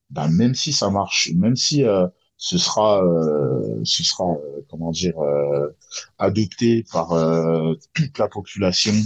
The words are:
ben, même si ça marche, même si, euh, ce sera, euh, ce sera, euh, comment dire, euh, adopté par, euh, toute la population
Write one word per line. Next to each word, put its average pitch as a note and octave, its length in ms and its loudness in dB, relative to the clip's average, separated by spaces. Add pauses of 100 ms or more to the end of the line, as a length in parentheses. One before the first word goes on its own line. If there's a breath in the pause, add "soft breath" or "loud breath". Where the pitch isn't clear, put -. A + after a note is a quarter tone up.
(100)
ben, D#2 180 -4
même A#2 260 4
si C#3+ 180 -4
ça G#2 180 0
marche, G2 440 -2
même G#2+ 220 2
si, C#3+ 280 0
euh, G2 220 4 (300)
ce - 220 -4
sera, G#2 440 2
euh, C#2+ 800 0
ce - 200 -2
sera, - 280 -2
euh, C#2+ 360 -10
comment E2 220 -8
dire, E2 300 -4
euh, C#2+ 480 0 (500 loud breath)
adopté A2 720 0
par, E2+ 200 -2
euh, E2 640 2 (200)
toute C#3+ 240 -2
la G#2+ 100 0
population G2 640 -2 (140)